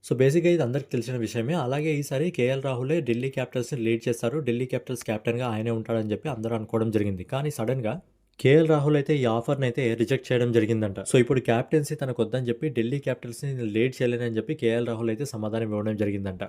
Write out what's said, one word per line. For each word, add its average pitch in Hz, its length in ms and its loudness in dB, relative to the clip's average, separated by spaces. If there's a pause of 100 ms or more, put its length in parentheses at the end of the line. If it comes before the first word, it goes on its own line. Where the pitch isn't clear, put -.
So, - 100 0
బేసిక్‌గా 151 360 6
ఇది 160 120 4
అందరికీ 127 280 -2
తెలిసిన 127 260 -4
విషయమే. 117 420 -2
అలాగే 147 360 -2
ఈసారి 143 360 -2
కేఎల్ 131 320 0
రాహులే 135 380 -2
ఢిల్లీ 123 300 0
క్యాపిటల్స్‌ని 127 500 -4
లీడ్ 113 220 0
చేస్తారు, 123 380 -2
ఢిల్లీ 123 260 -2
క్యాపిటల్స్ 127 380 -6
కెప్టెన్‌గా 120 420 -2
ఆయనే 113 260 -2
ఉంటాడని 113 380 -2
చెప్పి 110 180 -4
అందరూ 113 260 -4
అనుకోవడం 113 360 -2
జరిగింది. 101 380 0
కానీ 147 240 -2
సడన్‌గా 120 420 -2 (440)
కేఎల్ 156 280 8
రాహుల్ 151 280 4
అయితే 143 180 2
ఈ 135 140 2
ఆఫర్‌ని 127 380 0
అయితే 123 180 0 (100)
రిజెక్ట్ 120 320 0
చేయడం 120 260 2
జరిగిందంట. 107 480 2
So, - 180 -2
ఇప్పుడు 131 240 6
కెప్టెన్సీ 147 540 0
తనకు 131 240 -6
వద్దని 120 260 0
చెప్పి, 120 240 -2
ఢిల్లీ 123 300 -2
క్యాపిటల్స్‌ని 127 480 -6
నేను 127 200 -4
లీడ్ 113 260 2
చేయలేనని 120 420 -2
చెప్పి 110 200 -2
కేఎల్ 117 320 0
రాహుల్ 117 220 -2
అయితే 113 160 -4
సమాధానం 110 420 -4
ఇవ్వడం 107 300 -2
జరిగిందంట. 98 520 -2